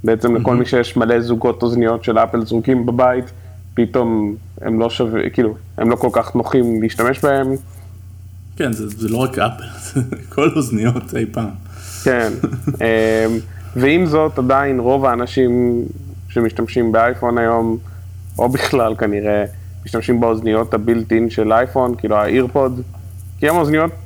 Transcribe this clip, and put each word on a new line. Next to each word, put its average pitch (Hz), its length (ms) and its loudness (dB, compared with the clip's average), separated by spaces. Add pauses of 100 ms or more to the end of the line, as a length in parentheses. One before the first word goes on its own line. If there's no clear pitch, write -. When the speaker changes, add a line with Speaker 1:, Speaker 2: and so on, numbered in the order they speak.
Speaker 1:
בעצם 113 320 2
לכל 120 140 2
Speaker 2:
מהמם. 123 80 4
Speaker 1:
מי 120 80 2
שיש 120 300 2
מלא 117 240 4
זוגות 117 420 0
אוזניות 117 420 2
של 113 140 2
אפל 113 260 2
זרוקים 117 420 0
בבית, 127 380 2 (500)
פתאום 113 600 0 (280)
הם 113 180 0
לא 117 100 2
שווה-, 113 420 -2
כאילו, 110 220 2 (240)
הם 117 120 2
לא 120 60 4
כל 127 160 0
כך - 240 0
נוחים 117 460 2
להשתמש 117 420 0
בהם. 139 220 2 (1080)
Speaker 2:
כן, 127 160 -2
זה, 107 160 -6
זה 104 200 -6
לא 113 100 0
רק 127 200 0
אפל, 117 260 -2 (160)
<laughs> - 120 -14
זה 139 80 0 (280)
כל 147 280 2
אוזניות 120 600 0
אי 113 160 -2
פעם. 110 180 -4 (540)
Speaker 1:
כן, 117 280 2 (240)
Speaker 2:
<laughs> 131 240 -6
Speaker 1:
אמ, 113 580 2 (380)
ועם 151 300 4
זאת, 156 320 2
עדיין 135 420 2
רוב 135 240 2
האנשים 123 800 2 (460)
שמשתמשים 117 640 0
באייפון 120 460 2
היום, 113 400 2 (600)
או 120 100 2
בכלל 127 460 0
כנראה, 104 500 0 (400)
משתמשים 117 360 0
באוזניות 113 540 0
הבילט-אין 113 560 2
של 110 220 0
אייפון, 123 460 2
כאילו 107 180 0
האירפוד, 127 640 2 (580)
כי 147 100 2
הן 165 80 2
אוזניות 156 340 2 (160)